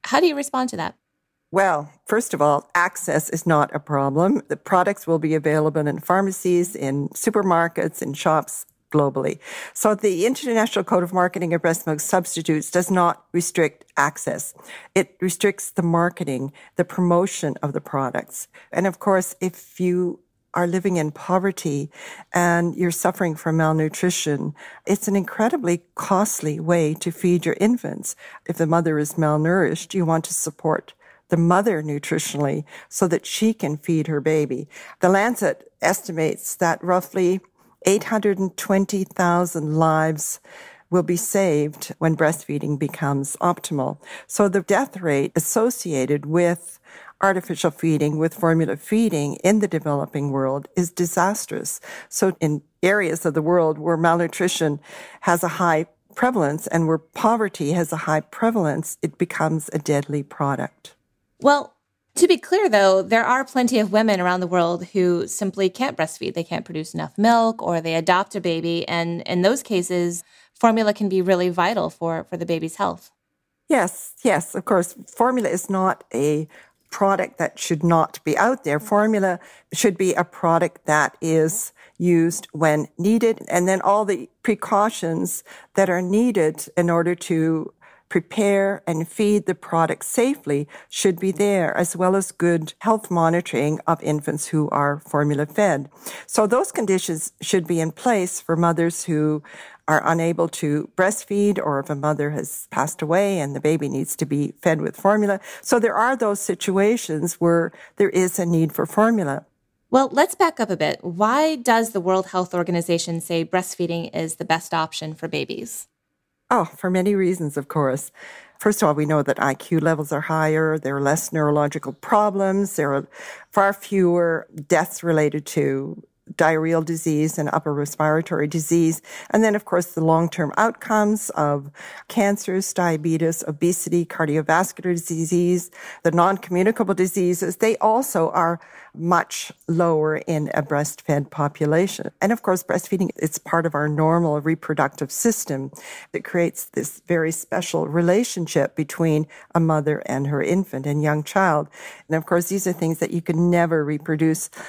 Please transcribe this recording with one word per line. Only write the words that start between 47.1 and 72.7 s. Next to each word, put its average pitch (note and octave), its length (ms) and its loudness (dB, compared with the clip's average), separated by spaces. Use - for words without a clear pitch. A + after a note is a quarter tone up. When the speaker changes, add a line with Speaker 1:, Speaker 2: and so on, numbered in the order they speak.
Speaker 2:
artificial F#3 480 0
feeding, D3+ 480 0
with E3 160 0
formula E3 420 2
feeding F3+ 600 0
in G#3 240 4
the G3 80 0
developing D3 600 -2
world C3+ 460 -2
is F3 140 0
disastrous. - 880 -2
So - 320 0
in D3+ 220 0
areas F3+ 420 2
of D#3 100 0
the D#3+ 60 2
world D#3+ 380 2
where D#3+ 180 0
malnutrition E3 840 0
has F3 240 2
a E3 180 -4
high E3 240 2
prevalence E3 520 0
and E3 220 0
where D#3+ 100 0
poverty G#3 760 -2
has F3 200 0
a D#3 160 -6
high D#3 120 0
prevalence, E3 800 -2
it E3 160 -6
becomes D#3+ 560 -2
a E3 60 -4
deadly C#3+ 440 -2
product. - 760 -6
Speaker 1:
Well, C#4+ 320 2
to E4+ 100 4
be F4+ 100 4
clear, F#4+ 320 0
though, G3 320 6
there G3+ 240 0
are C4 200 2
plenty B3 340 0
of G#3 140 0
women G#3+ 280 2
around F3+ 200 0
the F3+ 60 -2
world F3 400 0
who F3+ 400 2
simply F#3+ 440 -2
can't B3+ 260 -4
breastfeed. - 380 -4
They E3+ 100 -4
can't - 220 -6
produce E3 260 -10
enough - 240 -8
milk, A3+ 460 2
or E3+ 180 -2
they D#3+ 140 -4
adopt F3+ 400 0
a G3+ 80 -4
baby. E3+ 440 -2
And E3+ 360 -4
in F3 180 -2
those A#3 220 2
cases, F3 600 -2
formula A3 400 2
can G#3 160 -2
be F#3 140 0
really F3+ 260 2
vital F3 400 0
for, E3 360 -6
for - 120 -10
the E3+ 80 -6
baby's E3 320 -4